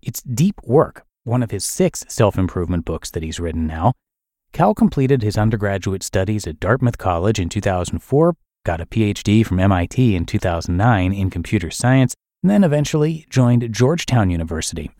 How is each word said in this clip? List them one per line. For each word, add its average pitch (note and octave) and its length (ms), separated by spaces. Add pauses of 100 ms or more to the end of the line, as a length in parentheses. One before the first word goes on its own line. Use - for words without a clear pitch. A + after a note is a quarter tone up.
It's - 200
Deep D3 420
Work, - 400 (200)
one B2 180
of A#2 80
his G2+ 140
six - 440
self-improvement F2+ 760
books - 260
that F2 120
he's D#2+ 180
written E2 260
now. D#2+ 260 (600)
Cal G3 220
completed C#3 480
his G#2+ 140
undergraduate G2+ 680
studies G2 440
at D#2 140
Dartmouth A#2 380
College F#2 400
in F2 100
two G#2 120
thousand F2+ 380
four, E3 380 (280)
got E2+ 160
a E2 60
P A2 160
H G#2 200
D G#2+ 200
from F2+ 180
M G2 120
I F2 140
T A#2+ 300
in E2+ 80
two - 140
thousand F2 380
nine G2 360
in G2 180
computer F2 400
science, B2+ 440 (280)
and F3+ 80
then G3+ 140
eventually D3+ 640
joined A#2+ 440
Georgetown B2 580
University E2 680